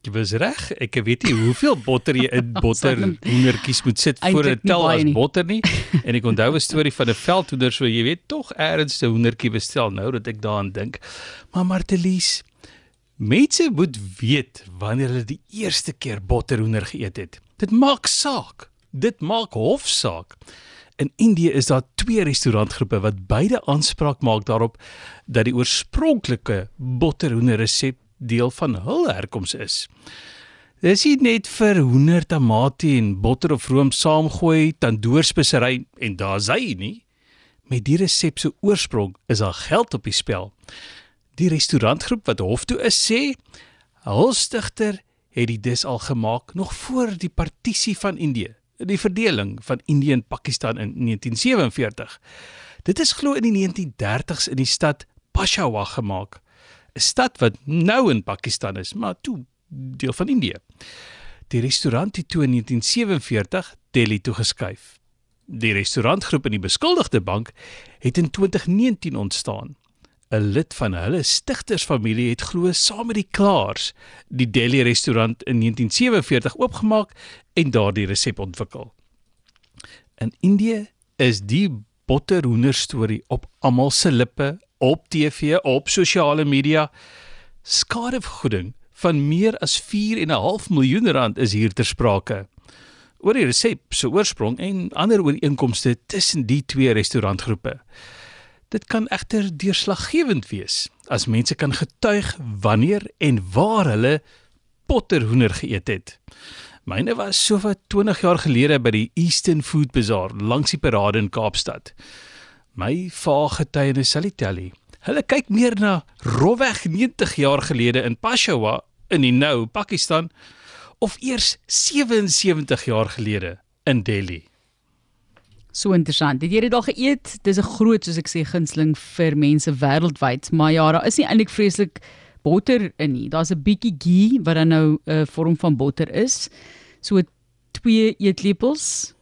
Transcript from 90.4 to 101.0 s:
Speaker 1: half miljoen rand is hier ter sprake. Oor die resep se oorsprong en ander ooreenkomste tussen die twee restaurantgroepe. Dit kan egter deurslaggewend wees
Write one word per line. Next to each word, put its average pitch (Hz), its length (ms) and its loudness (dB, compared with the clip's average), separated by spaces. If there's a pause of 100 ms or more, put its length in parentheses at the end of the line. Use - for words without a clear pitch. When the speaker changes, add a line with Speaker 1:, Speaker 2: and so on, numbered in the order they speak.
Speaker 1:
half 196 280 -4
miljoen 165 420 4
rand 123 260 0
is 110 160 0
hier 104 200 0
ter 117 120 -2
sprake. 98 640 -2 (720)
Oor 208 140 0
die 240 120 2
resep - 340 0 (100)
se - 200 -2
oorsprong 127 500 -2
en 185 300 -4
ander 202 340 2
ooreenkomste 135 840 0
tussen 170 400 -2
die 131 200 0
twee 131 260 2
restaurantgroepe. 104 880 -2 (920)
Dit - 160 -6
kan 226 220 -2
egter 196 500 -4
deurslaggewend 196 920 -2
wees - 400 -6 (180)